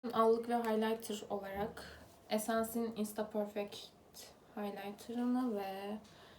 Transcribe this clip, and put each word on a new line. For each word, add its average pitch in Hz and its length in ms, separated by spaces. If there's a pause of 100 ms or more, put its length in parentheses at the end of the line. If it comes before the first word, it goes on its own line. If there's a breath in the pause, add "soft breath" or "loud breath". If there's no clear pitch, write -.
(140)
Allık 233 360
ve 240 60
highlighter 220 720
olarak 202 720 (300)
Essence'in 226 680
Insta 214 340
Perfect 208 460 (800)
highlighter'ını 220 1000
ve 196 420 (420 loud breath)